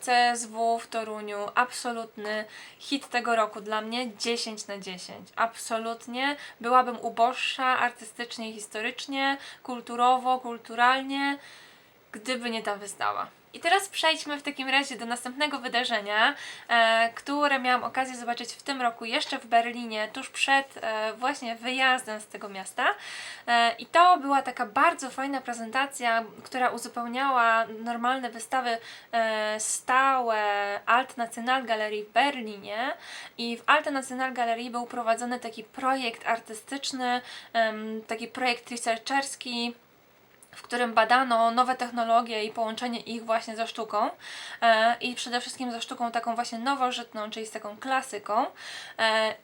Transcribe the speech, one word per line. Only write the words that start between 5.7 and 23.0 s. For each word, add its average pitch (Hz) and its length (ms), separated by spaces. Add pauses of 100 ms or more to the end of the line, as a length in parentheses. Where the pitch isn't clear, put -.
byłabym 247 400
uboższa 240 640
artystycznie, 240 880
historycznie, 262 840 (260)
kulturowo, 247 760
kulturalnie, 269 1000 (760)
gdyby 240 380
nie 226 140
ta 202 120
wystawa. 196 520 (260)
I 247 60
teraz 381 300
przejdźmy 311 480
w 277 60
takim 269 260
razie 277 260
do 233 100
następnego 254 540
wydarzenia, 233 760 (320)
e, 226 480
które 285 440
miałam 247 240
okazję 262 320
zobaczyć 240 380
w - 100
tym 269 180
roku - 240
jeszcze 269 340
w 262 60
Berlinie, 233 680
tuż 262 160
przed, 269 520
e, 220 320
właśnie 247 420
wyjazdem 254 680
z - 60
tego 202 220
miasta. 196 380 (600)